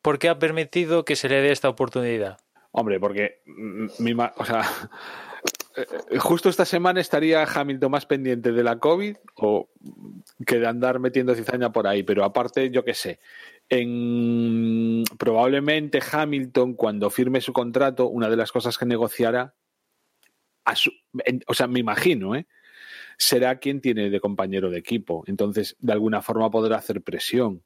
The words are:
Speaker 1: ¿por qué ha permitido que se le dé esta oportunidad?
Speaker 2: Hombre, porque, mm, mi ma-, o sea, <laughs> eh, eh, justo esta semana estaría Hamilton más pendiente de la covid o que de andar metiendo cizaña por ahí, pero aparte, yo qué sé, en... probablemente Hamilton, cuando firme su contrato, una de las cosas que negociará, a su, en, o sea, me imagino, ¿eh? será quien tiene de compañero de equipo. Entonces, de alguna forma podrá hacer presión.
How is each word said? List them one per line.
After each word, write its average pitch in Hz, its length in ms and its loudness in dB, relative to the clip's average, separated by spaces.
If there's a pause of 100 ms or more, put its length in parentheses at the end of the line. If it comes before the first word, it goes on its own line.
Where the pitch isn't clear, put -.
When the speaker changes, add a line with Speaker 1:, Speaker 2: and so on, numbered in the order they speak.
Speaker 1:
¿por 143 180 0
qué 170 100 4
ha 156 100 0
permitido 160 640 0
que 151 100 0
se 131 140 -4
le 135 120 4
dé 143 100 4
esta 139 180 2
oportunidad? 120 680 -2 (340)
Speaker 2:
Hombre, 104 280 0
porque, 101 460 -2
mm, 104 420 -10 (120)
mi 117 160 0
ma-, 117 220 0
o - 80 -6
sea, 113 160 -2
<laughs> - 400 -6 (760)
eh, 131 100 -6 (260)
eh, 123 80 0
justo 175 300 2
esta 180 160 2
semana 180 360 0
estaría 156 420 2
Hamilton 139 480 -2
más 139 140 -2
pendiente 127 460 0
de 120 120 2
la 117 160 0
covid 190 380 0 (180)
o 107 340 0 (760)
que 120 140 2
de 117 80 2
andar 123 320 0
metiendo 127 360 2
cizaña 117 360 -2
por 107 160 0
ahí, 101 160 2
pero 101 200 2
aparte, 123 460 0
yo 127 140 0
qué 120 100 -4
sé, - 260 -8 (500)
en... 117 1300 0 (140)
probablemente 139 840 2 (120)
Hamilton, 135 640 0
cuando 104 340 0
firme 127 320 2
su 127 120 -8
contrato, 127 540 2
una 113 220 0
de 113 80 4
las 117 140 0
cosas 120 260 -2
que 123 80 -2
negociará, 120 680 0 (1120)
a - 100 0
su, - 160 2 (340)
en, 123 220 0
o 123 60 -2
sea, 123 140 2
me 123 120 0
imagino, 110 560 0
¿eh? 160 100 -4 (720)
será 127 420 2
quien 139 220 -2
tiene 110 280 2
de 98 100 0
compañero 95 500 -2
de 87 100 -4
equipo. 87 480 -4
Entonces, 101 520 -2
de 117 140 0
alguna 107 280 0
forma 110 280 0
podrá 110 280 2
hacer 101 240 -6
presión. 110 640 -2